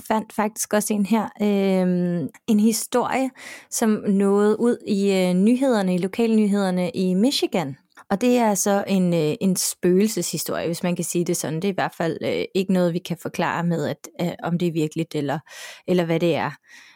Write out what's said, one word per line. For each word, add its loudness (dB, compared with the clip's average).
fandt -4
faktisk -4
også 0
en 0
her, 0
øhm, 2
en 4
historie, 0
som 0
nåede 2
ud 2
i, 2
øh, 2
nyhederne, 2
i 2
lokalnyhederne 0
i 0
Michigan. 0
Og -2
det 4
er 2
så 0
en, 2
øh, 0
en 2
spøgelseshistorie, 0
hvis -6
man -2
kan -4
sige -2
det -2
sådan. -4
Det -4
er 0
i -4
hvert -2
fald, -4
øh, -2
ikke 0
noget, 2
vi -4
kan -8
forklare -4
med, -2
at, -8
øh, -2
om -2
det -2
er -4
virkeligt, -4
eller, -4
eller 2
hvad 0
det 2
er. -2